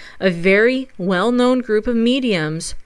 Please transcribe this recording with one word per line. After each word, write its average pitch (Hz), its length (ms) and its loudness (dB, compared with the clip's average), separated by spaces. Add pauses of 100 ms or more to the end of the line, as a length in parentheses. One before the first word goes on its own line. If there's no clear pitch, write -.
(200)
a 190 100 2
very 208 580 2 (100)
well-known 247 640 2
group 220 280 -2
of 240 80 0
mediums 220 880 0